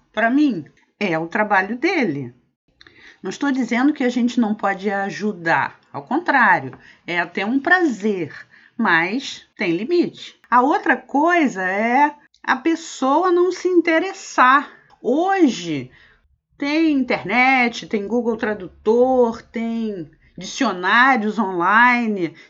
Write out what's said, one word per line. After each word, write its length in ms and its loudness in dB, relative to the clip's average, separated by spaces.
pra 180 0
mim." 340 0
É 200 -2
o 100 -6
trabalho 480 0
dele. 580 -2
Não 80 -8
estou 200 -4
dizendo 420 0
que 120 -4
a 40 2
gente 300 0
não 160 2
pode 360 -4
ajudar. 920 -4
Ao 100 -10
contrário, 760 0
é 120 -4
até 260 -4
um 140 0
prazer, 720 0
mas 680 -2
tem 200 -2
limite. 600 -2
A 120 6
outra 360 2
coisa 680 0
é 520 0
a 140 -2
pessoa 760 0
não 180 2
se 160 -6
interessar. 1040 2
Hoje 880 0
tem 340 0
internet, 960 0
tem 200 -4
Google 300 -2
Tradutor, 1040 0
tem 680 -6
dicionários 1000 0
online. 960 2